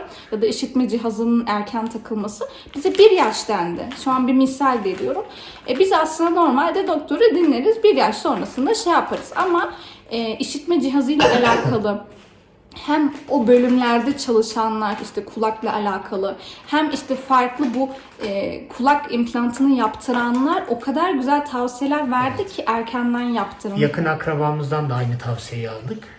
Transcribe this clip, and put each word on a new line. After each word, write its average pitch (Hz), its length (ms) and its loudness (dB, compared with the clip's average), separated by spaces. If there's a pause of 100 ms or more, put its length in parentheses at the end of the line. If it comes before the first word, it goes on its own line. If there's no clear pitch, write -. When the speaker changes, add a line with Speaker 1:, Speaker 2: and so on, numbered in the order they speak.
(320)
Speaker 1:
Ya 214 100 -2
da 220 40 4
işitme 254 420 0
cihazının 233 580 0
erken 214 400 -4
takılması. 214 580 -8 (300)
Bize 370 240 0
bir 427 120 10
yaş 262 380 2
dendi. 175 400 -4 (160)
Şu 269 60 0
an 254 180 2
bir 269 40 2
misal 262 520 2
veriyorum. 262 400 -4 (440)
E, 247 100 -2
biz 381 140 4
aslında 330 380 2
normalde 330 580 2
doktoru 302 320 -2 (140)
dinleriz. 330 500 2
Bir 415 120 6
yaş 226 200 2
sonrasında 262 580 -2
şey 349 180 0
yaparız. - 440 -2
Ama, 349 360 0 (380)
e, 226 260 -4
işitme 294 440 -2
cihazıyla 269 440 2
<coughs> 240 160 4
alakalı 233 640 2 (840)
hem 294 280 2 (140)
o 240 180 2
bölümlerde 247 720 4
çalışanlar, 220 840 0
işte - 220 -8
kulakla 220 500 -4
alakalı, 196 600 -4 (300)
hem 302 240 2
işte 269 260 -4
farklı 254 480 2 (100)
bu, 269 140 0 (380)
e, 196 420 -4
kulak 285 460 0
implantını 240 640 2
yaptıranlar 240 920 0
o 233 120 -4
kadar 311 300 -2
güzel 285 360 0
tavsiyeler 262 640 -2
verdi 254 320 0
Speaker 2:
Evet. - 140 -8
Speaker 1:
ki - 100 -6
erkenden 240 540 -2
yaptırın. 220 560 -4
Speaker 2:
Yakın 147 280 2
akrabamızdan 151 840 -2
da 123 40 -2
aynı 120 240 -2
tavsiyeyi 117 520 -6
aldık. 120 340 -10 (140)